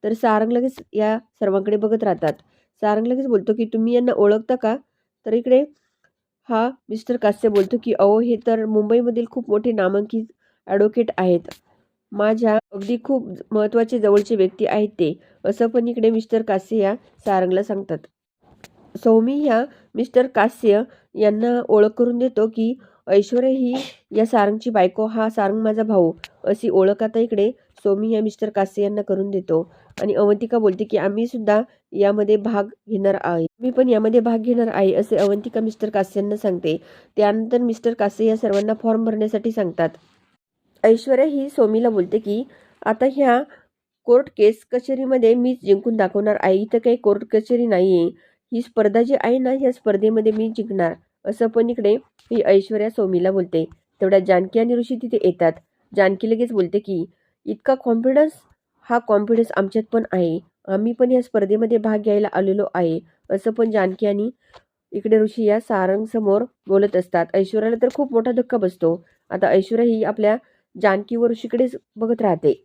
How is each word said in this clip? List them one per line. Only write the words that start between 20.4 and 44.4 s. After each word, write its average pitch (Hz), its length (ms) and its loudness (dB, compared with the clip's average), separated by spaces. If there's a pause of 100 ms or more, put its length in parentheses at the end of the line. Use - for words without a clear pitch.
यांना 214 440 2 (100)
ओळख 214 280 6
करून 240 200 0
देतो 247 300 0
की, 226 260 -2 (340)
"ऐश्वर्या 240 440 2
ही 254 220 -2 (380)
या 220 140 2
सारंगची 220 460 0
बायको, 196 360 0
हा 220 220 -2
सारंग 214 320 -2
माझा 220 220 0
भाऊ," 185 280 2 (340)
अशी 214 260 -2
ओळख 190 300 2
आता 220 180 -2
इकडे 226 300 0 (340)
सोमी 208 260 0
या 220 120 0
मिस्टर 214 280 -4
कासे 202 320 -4
यांना 202 220 -2
करून 196 260 -4
देतो 180 300 -2 (380)
आणि 214 160 -2
अवंतिका 208 440 0
बोलते 208 260 0
की 214 140 -4
"आम्ही 202 280 -2
सुद्धा 214 340 0 (340)
यामध्ये 202 440 2
भाग 208 300 -2 (200)
घेणार 196 340 0
आहे, 165 240 -2 (140)
मी 247 100 -2
पण 254 180 2
यामध्ये 220 340 2
भाग 226 180 0
घेणार 233 280 0
आहे," 196 260 2
असे 208 240 0
अवंतिका 202 420 -2
मिस्टर 214 300 -4
कासे 196 300 -4
यांना 208 180 -4
सांगते. 180 380 -2 (400)
त्यानंतर 220 460 0
मिस्टर 233 320 -2
कासे 214 320 -2
या 220 100 2
सर्वांना 214 460 -2
फॉर्म 226 220 0
भरण्यासाठी 220 480 -2
सांगतात. 175 360 -2 (960)
ऐश्वर्या 254 420 4
ही 285 240 -4
सोमीला 226 400 2
बोलते 196 300 -2
की 214 220 -4 (400)
"आता 220 300 0
ह्या 262 300 2 (640)
कोर्ट 247 300 4
केस 220 360 4